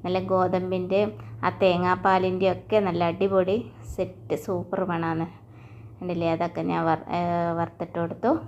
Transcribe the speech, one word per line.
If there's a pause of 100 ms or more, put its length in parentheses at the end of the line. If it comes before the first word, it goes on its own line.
നല്ല (140)
ഗോതമ്പിൻ്റെയും (340)
ആ (120)
തേങ്ങാപ്പാലിൻ്റെയും
ഒക്കെ (100)
നല്ല
അടിപൊളി (380)
സെറ്റ്
സൂപ്പർ (120)
മണമാണ്. (720)
കണ്ടില്ലേ,
അതൊക്കെ
ഞാൻ
വർ-, (140)
ഏ, (380)
വറുത്തിട്ട്
കൊടുത്തു. (160)